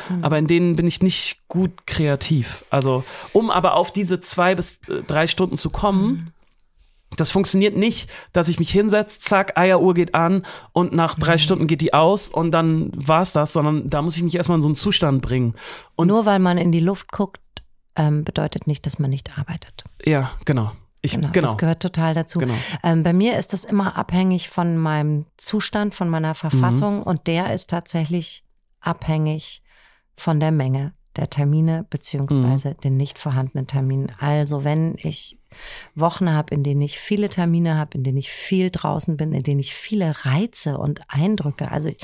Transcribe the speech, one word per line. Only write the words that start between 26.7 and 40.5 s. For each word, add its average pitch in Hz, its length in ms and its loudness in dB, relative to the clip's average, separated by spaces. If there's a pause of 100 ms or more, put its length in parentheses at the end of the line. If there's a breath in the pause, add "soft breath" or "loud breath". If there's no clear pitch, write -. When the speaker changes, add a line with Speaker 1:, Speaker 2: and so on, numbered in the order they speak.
Speaker 2:
Mhm. - 60 -6
Speaker 1:
und 175 240 -4
der 170 260 0
ist - 160 -2
tatsächlich 170 760 -4 (360)
abhängig 156 840 -4 (520 soft breath)
von 160 240 0
der 156 120 2
Menge 139 420 0 (220)
der - 140 -4
Termine 156 600 0
beziehungsweise 139 800 0
Speaker 2:
Mhm. - 140 -10
Speaker 1:
den 135 140 2
nicht 139 200 -2
vorhandenen 131 480 -4
Terminen. 135 540 -2
Also 147 440 0
wenn 156 340 0
ich - 420 -8 (560 loud breath)
Wochen 170 360 0
habe, 151 220 -2
in 147 100 0
denen 143 180 0
ich 143 180 -4
viele 208 300 -2
Termine 170 480 0
habe, 151 200 -4
in 135 60 -4
denen 131 140 0
ich 139 120 -6
viel 185 400 -2
draußen 156 480 -4
bin, 156 160 -2
in 139 100 -2
denen 143 160 0
ich 139 140 -4
viele 185 520 -2
Reize 143 520 0